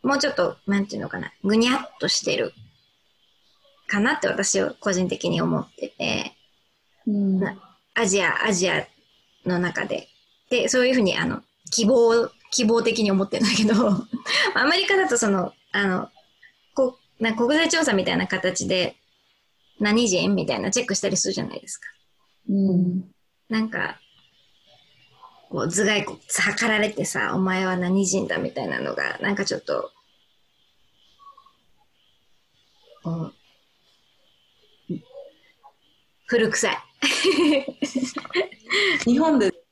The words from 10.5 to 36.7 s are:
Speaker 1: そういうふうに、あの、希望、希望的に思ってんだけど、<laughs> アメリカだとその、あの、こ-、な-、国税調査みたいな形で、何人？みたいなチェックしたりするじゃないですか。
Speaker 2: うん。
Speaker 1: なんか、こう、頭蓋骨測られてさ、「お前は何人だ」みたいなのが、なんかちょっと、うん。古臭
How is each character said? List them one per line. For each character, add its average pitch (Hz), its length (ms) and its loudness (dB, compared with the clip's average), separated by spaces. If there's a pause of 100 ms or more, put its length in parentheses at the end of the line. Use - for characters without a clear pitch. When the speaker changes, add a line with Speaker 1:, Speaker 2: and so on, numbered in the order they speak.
Speaker 1:
そ 254 120 2
う 247 60 4
い 262 60 4
う - 20 4
ふ 254 40 4
う - 40 4
に、 185 160 2
あ 165 80 -2
の、 - 160 -6 (280)
希 226 160 0
望、 233 440 6 (200)
希 247 140 0
望 226 180 4
的 233 200 0
に 202 80 4
思 190 140 2
っ 196 40 -6
て - 100 -4
ん - 40 2
だ 208 80 2
け 214 140 2
ど、 214 100 4 (500)
<laughs> 403 300 -2
ア 247 100 2
メ 339 140 2
リ 392 80 0
カ 392 100 2
だ 381 100 4
と 240 120 2
そ 233 100 2
の、 185 240 0 (200)
あ 202 140 0
の、 185 220 -2 (680)
こ-、 254 240 0 (220)
な-、 226 160 0
国 247 220 2
税 330 100 2
調 320 160 2
査 254 80 2
み 190 140 2
た 180 80 0
い - 20 0
な 185 100 0
形 185 400 -2
で、 180 300 0 (840)
何 214 260 4
人？ 190 280 2
み 160 120 0
た 131 100 -2
い 101 40 -4
な 117 100 -2
チ 240 120 -2
ェ - 20 -4
ッ - 20 -6
ク 214 80 -2
し - 60 -2
た 196 80 -2
り 190 80 0
す - 120 0
る 190 60 -2
じ - 60 -4
ゃ - 40 -4
な - 100 -10
い - 60 -12
で - 60 -20
す - 120 -14
か。 - 100 -18 (600)
Speaker 2:
う 196 280 2
ん。 180 340 0 (380)
Speaker 1:
な 220 120 -2
ん 220 80 -2
か、 - 300 -6 (1500)
こ - 120 -6
う、 - 80 0
頭 185 160 0
蓋 208 200 0
骨 - 240 -12
測 220 420 -2
ら 214 80 2
れ 208 120 0
て - 140 -4
さ、 - 300 -4
「お - 60 0
前 185 260 0
は 185 100 -2
何 185 300 2
人 190 220 -2
だ」 80 100 -2
み - 140 -4
た 131 100 -6
い 95 60 -6
な 64 120 -4
の 67 140 -4
が、 - 260 -4
な - 120 -2
ん - 20 0
か - 100 -4
ち - 100 -4
ょ - 40 -6
っ - 40 -8
と、 - 280 -4 (3250)
う 165 60 -4
ん。 165 220 -6 (3000)
古 220 240 2
臭 - 200 0